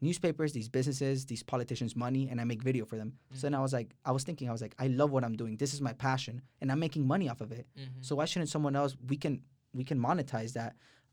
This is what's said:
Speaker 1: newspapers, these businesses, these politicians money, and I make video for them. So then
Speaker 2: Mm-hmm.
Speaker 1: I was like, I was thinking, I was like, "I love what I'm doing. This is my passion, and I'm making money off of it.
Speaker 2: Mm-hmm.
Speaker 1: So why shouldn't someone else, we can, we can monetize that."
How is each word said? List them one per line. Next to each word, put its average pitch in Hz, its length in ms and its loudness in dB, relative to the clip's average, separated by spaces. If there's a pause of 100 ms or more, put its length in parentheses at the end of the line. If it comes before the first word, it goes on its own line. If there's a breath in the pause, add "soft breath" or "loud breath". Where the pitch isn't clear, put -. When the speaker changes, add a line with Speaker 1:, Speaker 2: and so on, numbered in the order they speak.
Speaker 1:
newspapers, 156 520 2
these 113 160 -4
businesses, 135 580 0
these 117 160 -6
politicians 120 540 -2
money, 131 320 2
and 120 120 -2
I 117 40 0
make 120 180 -2
video 127 220 2
for 110 120 -6
them. 110 180 -6 (180)
So 131 100 -8
then 143 100 0
Speaker 2:
Mm-hmm. 135 80 2
Speaker 1:
I - 20 2
was 135 100 2
like, 120 220 -2 (100)
I 131 80 2
was 131 120 0
thinking, 143 240 -4
I 120 40 -2
was 110 100 -4
like, 104 160 -8
"I 131 100 2
love 139 220 6
what 131 140 4
I'm 113 120 -2
doing. 110 200 -4
This 135 180 0
is 143 60 -6
my 123 120 0
passion, 131 500 -2 (180 soft breath)
and 135 100 0
I'm 139 100 2
making 151 260 2
money 165 220 4
off 117 120 -4
of 110 120 -6
it. 120 140 -10 (120)
Speaker 2:
Mm-hmm. 131 240 -12
Speaker 1:
So 139 140 -2
why 147 100 4
shouldn't 165 240 0
someone 143 260 2
else, 139 200 2 (120)
we 143 80 2
can, 147 260 -2 (300)
we 127 120 -4
can 135 140 2
monetize 123 560 0
that." 113 220 -4 (360 loud breath)